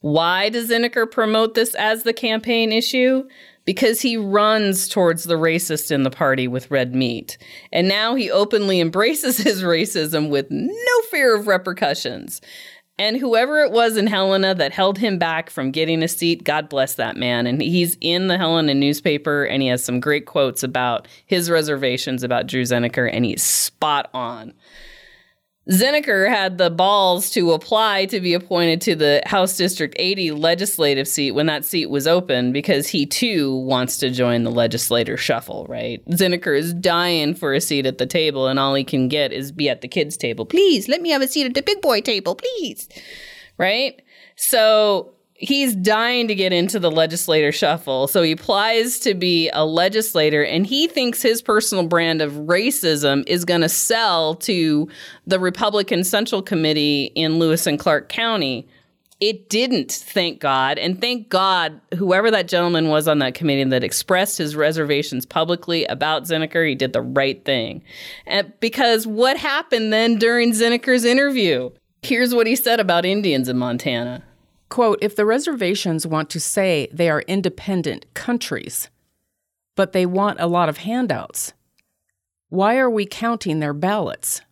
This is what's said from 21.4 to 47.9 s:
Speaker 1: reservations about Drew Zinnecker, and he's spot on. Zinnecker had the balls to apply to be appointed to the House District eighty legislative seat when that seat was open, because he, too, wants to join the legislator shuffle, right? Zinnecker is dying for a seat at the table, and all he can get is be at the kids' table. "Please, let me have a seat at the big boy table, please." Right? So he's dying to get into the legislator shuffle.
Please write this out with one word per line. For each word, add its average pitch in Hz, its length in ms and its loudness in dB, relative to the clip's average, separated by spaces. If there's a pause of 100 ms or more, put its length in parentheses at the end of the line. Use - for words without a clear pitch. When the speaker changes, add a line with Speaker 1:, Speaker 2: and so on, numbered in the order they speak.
Speaker 1:
reservations 135 720 0
about 123 240 -2
Drew 127 160 -2
Zinnecker, 120 500 0
and 120 120 0
he's - 180 -2
spot - 720 -2
on. 120 400 -10 (1160)
Zinnecker 226 600 2
had 190 260 0
the 175 140 2
balls 185 640 2
to 175 200 2
apply 196 540 2
to 196 160 -4
be 180 100 0
appointed 170 480 0
to 175 160 0
the 147 300 4
House 185 320 2
District 175 400 -2
eighty 185 320 -2
legislative 151 760 0
seat 139 260 -2
when 143 120 0
that 151 180 0
seat - 280 -4
was 143 160 0
open, 156 460 2
because 143 360 0
he, 139 160 0
too, 147 500 0
wants 131 440 -2
to 139 100 -2
join 123 360 0
the 113 60 -2
legislator 117 680 0
shuffle, - 500 -4
right? 117 400 -8
Zinnecker 175 480 0
is 165 160 0
dying 170 640 0
for 151 180 -4
a 139 80 2
seat 143 240 -2
at 131 140 -2
the 127 80 0
table, 143 420 0
and 135 100 0
all 139 140 0
he 139 100 0
can 131 260 0
get 143 220 0
is 139 220 -8
be 156 160 -2
at 123 140 -4
the 127 60 -14
kids' 151 280 -4
table. 131 300 -6
"Please, 320 420 2
let 320 140 -2
me 339 80 -2
have 285 100 2
a 269 80 0
seat 285 160 -2
at 254 80 -4
the 269 80 -2
big 403 220 -2
boy 240 180 2
table, 196 340 -2
please." 415 540 -8 (720)
Right? 220 420 0 (360)
So 214 760 4 (280)
he's 277 360 0
dying 226 500 2
to 214 80 0
get 190 180 0
into 180 280 0
the 175 100 2
legislator 160 640 2
shuffle. 143 560 0